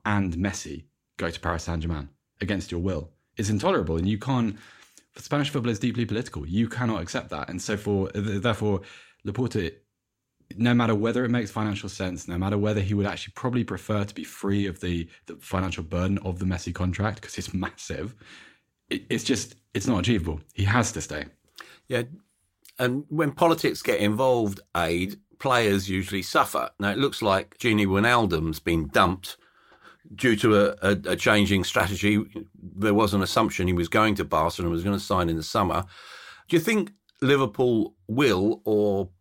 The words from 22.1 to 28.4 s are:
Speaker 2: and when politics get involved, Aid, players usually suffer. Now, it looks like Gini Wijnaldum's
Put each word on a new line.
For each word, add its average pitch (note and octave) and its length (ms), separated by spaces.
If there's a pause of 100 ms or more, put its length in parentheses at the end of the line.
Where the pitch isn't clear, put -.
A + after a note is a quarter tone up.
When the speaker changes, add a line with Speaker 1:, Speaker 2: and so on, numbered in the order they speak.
Speaker 2:
and B2+ 300
when D3+ 240
politics E3 480
get A#2 180
involved, G#2+ 640 (140)
Aid, F2 420 (220)
players G#2 500
usually F#2+ 320
suffer. F2+ 480 (100)
Now, G2+ 120
it G2 60
looks C#3 240
like F#2+ 360
Gini G#2+ 280
Wijnaldum's F#2+ 760